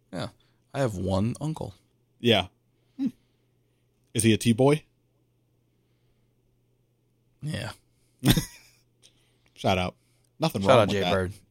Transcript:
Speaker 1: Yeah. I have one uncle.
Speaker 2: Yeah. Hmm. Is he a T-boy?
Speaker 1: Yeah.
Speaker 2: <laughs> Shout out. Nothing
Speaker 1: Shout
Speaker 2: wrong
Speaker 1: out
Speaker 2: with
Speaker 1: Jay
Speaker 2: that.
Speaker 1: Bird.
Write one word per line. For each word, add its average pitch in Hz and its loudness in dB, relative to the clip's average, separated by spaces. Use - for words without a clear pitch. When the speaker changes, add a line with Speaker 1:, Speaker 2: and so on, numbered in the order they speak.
Speaker 1:
Yeah. 120 -10
I 135 -6
have 120 -2
one 95 -2
uncle. 156 -8
Speaker 2:
Yeah. 104 2
Hmm. 269 -2
Is - -2
he 113 4
a 107 2
T-boy? 131 0
Speaker 1:
Yeah. 147 -10
Speaker 2:
<laughs> - 4
Shout 101 0
out. 90 -4
Nothing 156 -4
Speaker 1:
Shout 98 2
Speaker 2:
wrong 131 8
Speaker 1:
out 104 4
Speaker 2:
with 98 -2
Speaker 1:
Jay 98 -2
Speaker 2:
that. 90 0
Speaker 1:
Bird. 95 -2